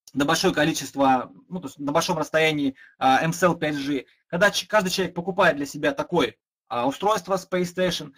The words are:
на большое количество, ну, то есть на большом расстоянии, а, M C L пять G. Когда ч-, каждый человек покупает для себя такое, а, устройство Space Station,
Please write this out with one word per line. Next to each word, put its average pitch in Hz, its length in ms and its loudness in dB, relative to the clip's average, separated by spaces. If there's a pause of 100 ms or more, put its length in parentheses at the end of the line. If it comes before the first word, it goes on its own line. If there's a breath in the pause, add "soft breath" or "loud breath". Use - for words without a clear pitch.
(140)
на 139 100 -2
большое 165 300 2
количество, 139 800 0 (160)
ну, 180 100 -8
то 139 80 -10
есть - 100 -16
на 143 140 -6
большом 165 260 0
расстоянии, 151 580 0 (220 loud breath)
а, 131 280 4
M 165 80 0
C 185 120 2
L 170 100 2
пять 151 200 -4
G. 139 300 -4 (220 soft breath)
Когда 190 220 2
ч-, - 160 -2
каждый 208 240 0
человек 180 240 -2
покупает 175 440 0
для 143 80 -4
себя 147 260 -2
такое, 143 460 -2 (320)
а, 120 180 -2
устройство 196 480 0
Space 180 400 -4
Station, 175 420 -2